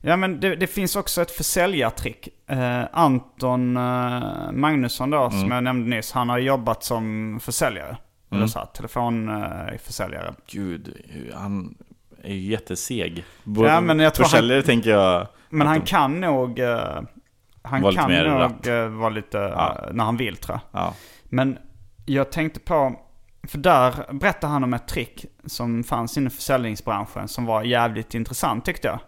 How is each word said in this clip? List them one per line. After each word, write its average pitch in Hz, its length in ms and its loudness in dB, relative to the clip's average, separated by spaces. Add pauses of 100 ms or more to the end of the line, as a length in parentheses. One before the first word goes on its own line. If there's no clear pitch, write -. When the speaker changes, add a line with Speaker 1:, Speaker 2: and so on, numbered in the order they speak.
Speaker 1:
Ja, 165 120 4
men 190 220 0
det, 185 160 0
det 180 120 0
finns 190 280 -2
också 190 260 -2
ett 170 100 -2
försäljartrick. 160 960 -2 (220)
Eh, 123 320 -2 (100)
Anton, 127 840 2
eh, 123 760 -4
Magnusson 135 580 0
då, 143 200 2
som 101 100 -2
Speaker 2:
Mm. 95 120 2
Speaker 1:
jag 123 120 0
nämnde 123 320 -2
nyss, 110 160 -6
han 123 180 0
har 123 80 0
jobbat 123 460 0
som 110 600 -4
försäljare. 113 460 -2
Speaker 2:
Mm. - 80 -12 (340)
Speaker 1:
Eller 107 160 2
så 113 120 -4
här, - 60 -8
telefon, 117 640 -4 (140)
eh, - 400 -8
försäljare. 85 500 -8 (180)
Speaker 2:
Gud, - 580 -8
hur, 60 240 -14
han 98 420 -6 (480)
är 98 100 -8
ju 95 180 -4
jätteseg. 92 720 -6 (200)
Både 110 260 4
Speaker 1:
Ja, 165 120 6
men 165 180 4
jag 156 140 6
tror - 100 4
han - 60 6
Speaker 2:
försäljare 127 320 6
tänker 117 280 4
jag 92 380 6 (220)
Speaker 1:
Men 156 120 0
Speaker 2:
att 147 60 6
Speaker 1:
han 160 120 4
Speaker 2:
de - 60 -4
Speaker 1:
kan 156 360 2
nog, 127 380 0
eh, 120 420 -2 (640)
han 123 180 -2
Speaker 2:
Var 196 100 6
lite 185 100 2
Speaker 1:
kan 113 100 4
Speaker 2:
mer 85 180 6
Speaker 1:
nog, 139 120 2
Speaker 2:
rapp. 76 260 0
Speaker 1:
eh, 117 200 0
vara 110 220 -2
lite, 107 280 -6
Speaker 2:
Ja. 85 500 -2
Speaker 1:
eh, 73 60 -8
när 113 100 0
han 113 140 0
vill, 107 200 -4
tror - 220 -8 (120)
jag. 92 100 -4
Speaker 2:
Ja. 87 120 -2 (300)
Speaker 1:
Men 131 340 0 (480)
jag 135 260 0
tänkte 156 280 -4
på, 139 400 0 (480)
för - 100 -8
där 135 360 6 (200)
berättar 165 340 0
han 143 160 0
om 123 100 0
ett 120 140 -6
trick - 380 -6 (200)
som 117 380 -4
fanns 117 340 -2
inom 135 140 0
försäljningsbranschen 107 960 -2
som 120 180 -4
var 110 180 0
jävligt 117 500 0
intressant, 117 520 -2
tyckte - 220 -4
jag. 82 200 -2